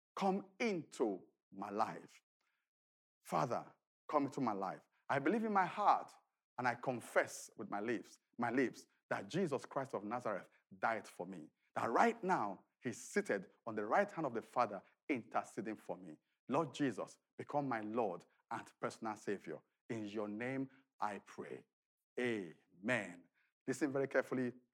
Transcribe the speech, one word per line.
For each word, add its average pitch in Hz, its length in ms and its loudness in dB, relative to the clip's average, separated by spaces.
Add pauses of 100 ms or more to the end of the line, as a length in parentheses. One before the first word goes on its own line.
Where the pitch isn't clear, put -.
(140)
come 196 300 2 (160)
into 147 580 0 (380)
my 98 140 -6
life. 101 520 -2 (1000)
Father, 131 420 0 (440)
come 143 180 2
into 131 140 -4
my 120 120 2
life. 95 280 -4 (280)
I 131 100 4
believe 190 260 2
in 220 80 0
my 190 140 4
heart 165 420 4 (500)
and 127 100 2
I 120 80 2
confess 123 840 0
with 104 120 -6
my 101 100 -2
lips, 113 400 -2 (180)
my 120 120 2
lips 123 360 2 (240)
that 113 180 -4
Jesus 143 360 0
Christ 135 300 -4
of 101 100 -2
Nazareth 107 420 -2 (340)
died 113 280 2
for - 180 -8
me. 87 220 -10 (260)
That 117 160 0
right 220 320 6
now 123 380 2 (200)
he's 117 160 -4
seated 110 480 0 (220)
on 110 80 -4
the 107 100 0
right 180 260 4
hand 160 160 -2
of 120 80 -2
the 110 80 -2
Father 104 380 0 (280)
interceding 110 680 -2
for - 200 -8
me. 85 200 -14 (320)
Lord 143 240 2
Jesus, 113 440 -2 (200)
become 143 320 -2
my 117 120 0
Lord 107 440 0 (280)
and 117 100 -6 (180)
personal 110 360 -4
Savior. 92 420 -6 (320)
In 113 160 -4
your 104 220 -2
name 131 400 -4 (320)
I 101 260 -2
pray. - 340 -12 (600)
Amen." 101 920 -2 (520)
Listen 135 260 0
very 139 140 2
carefully. 127 460 0 (220)